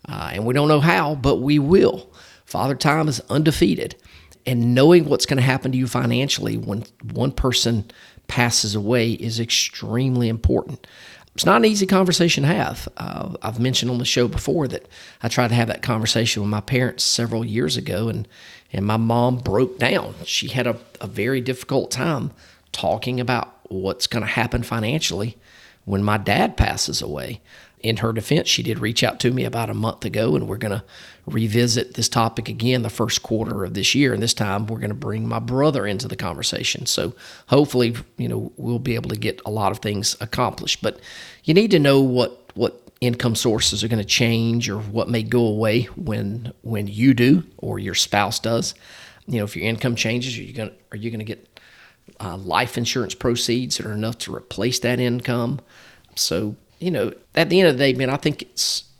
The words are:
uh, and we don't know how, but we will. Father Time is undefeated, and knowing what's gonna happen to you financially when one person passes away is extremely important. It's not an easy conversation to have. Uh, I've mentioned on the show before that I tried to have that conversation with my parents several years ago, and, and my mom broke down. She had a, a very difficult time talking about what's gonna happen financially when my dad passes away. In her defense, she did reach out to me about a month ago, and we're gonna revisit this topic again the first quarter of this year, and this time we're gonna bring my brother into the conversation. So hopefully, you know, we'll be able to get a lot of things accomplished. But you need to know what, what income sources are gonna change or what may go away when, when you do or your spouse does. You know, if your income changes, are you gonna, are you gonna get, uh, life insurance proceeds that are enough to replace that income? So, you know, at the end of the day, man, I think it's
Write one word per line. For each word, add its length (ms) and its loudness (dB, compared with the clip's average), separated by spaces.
uh, 240 -8
and 140 -4
we 80 0
don't 140 4
know 120 6
how, 360 2
but 200 2
we 220 2
will. 520 4
Father 300 -2
Time 320 2
is 140 -2
undefeated, 640 2
and 300 2
knowing 300 8
what's 200 2
gonna 160 0
happen 300 2
to 80 0
you 80 2
financially 720 0
when 260 -4
one 180 0
person 580 0
passes 480 0
away 380 2
is 260 -4
extremely 920 0
important. 560 0
It's 100 0
not 120 6
an 60 4
easy 220 4
conversation 560 4
to 60 4
have. 480 -2
Uh, 440 -8
I've 200 -6
mentioned 320 0
on 60 -2
the 60 -4
show 220 2
before 400 -2
that 220 -8
I 60 -2
tried 200 2
to 60 2
have 140 2
that 120 -4
conversation 640 0
with 80 0
my 100 0
parents 440 -2
several 400 -2
years 320 -2
ago, 320 -4
and, 180 -4
and 120 -2
my 120 2
mom 420 2
broke 400 0
down. 460 0
She 240 -4
had 180 -2
a, 100 -2
a 60 -10
very 340 -2
difficult 520 -2
time 400 -2
talking 480 -2
about 360 -2
what's 400 -4
gonna 180 -4
happen 380 -2
financially 760 -4
when 180 0
my 160 2
dad 380 0
passes 440 0
away. 400 -8
In 160 0
her 140 -2
defense, 340 0
she 160 0
did 160 -4
reach 240 0
out 180 0
to 100 4
me 140 0
about 260 -4
a 40 -4
month 300 -4
ago, 320 0
and 100 0
we're 120 -6
gonna 260 -4
revisit 680 0
this 160 -2
topic 360 0
again 360 0
the 80 -4
first 320 -2
quarter 420 -4
of 80 -6
this 220 0
year, 180 4
and 100 -2
this 120 2
time 320 -2
we're 140 -6
gonna 120 -2
bring 340 -4
my 120 -2
brother 480 2
into 200 -4
the 100 -8
conversation. 680 -4
So 300 -2
hopefully, 480 4
you 100 -4
know, 300 -6
we'll 200 -4
be 180 -4
able 120 -6
to 80 -4
get 300 -4
a 40 -6
lot 220 0
of 60 -6
things 420 -2
accomplished. 640 -4
But 180 -4
you 100 4
need 160 6
to 80 6
know 240 6
what, 500 0
what 340 -2
income 340 0
sources 480 0
are 60 -2
gonna 160 0
change 640 2
or 100 -4
what 300 -4
may 140 0
go 240 2
away 380 2
when, 640 -6
when 260 -4
you 280 4
do 300 6
or 220 -6
your 160 -6
spouse 440 0
does. 360 -2
You 120 -2
know, 60 0
if 120 -8
your 80 -6
income 320 -2
changes, 400 -2
are 60 -10
you 100 -16
gonna, 200 -8
are 60 -12
you 120 -6
gonna 140 -8
get, 240 -12
uh, 160 -8
life 400 -2
insurance 380 -2
proceeds 640 0
that 80 -8
are 60 -6
enough 260 -4
to 160 -8
replace 460 -4
that 200 0
income? 600 -2
So, 420 -2
you 120 -2
know, 220 0
at 160 2
the 100 6
end 80 8
of 80 4
the 80 2
day, 80 4
man, 160 0
I 80 0
think 260 -2
it's 420 -4